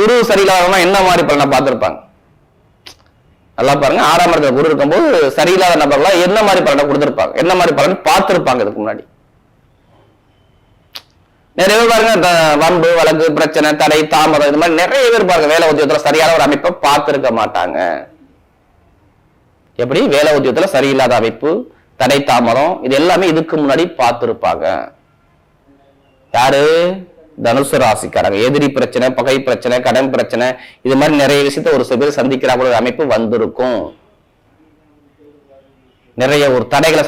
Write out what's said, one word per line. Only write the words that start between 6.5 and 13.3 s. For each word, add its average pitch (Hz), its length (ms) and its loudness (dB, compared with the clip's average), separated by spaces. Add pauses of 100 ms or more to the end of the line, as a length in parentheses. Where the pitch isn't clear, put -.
பலனை 143 200 2
கொடுத்திருப்பாங்க, 147 560 -2
என்ன 175 160 2
மாதிரி 170 220 2
பலன் 165 160 0 (100)
பார்த்திருப்பாங்க 151 580 0
இதுக்கு 104 200 -6
முன்னாடி? 104 200 -8 (2500)
நிறைய 202 180 2
பேர் 233 140 4
பாருங்க, 220 220 2 (100)
த-, 165 380 2
வம்பு, 165 360 2
வழக்கு, 156 280 2 (120)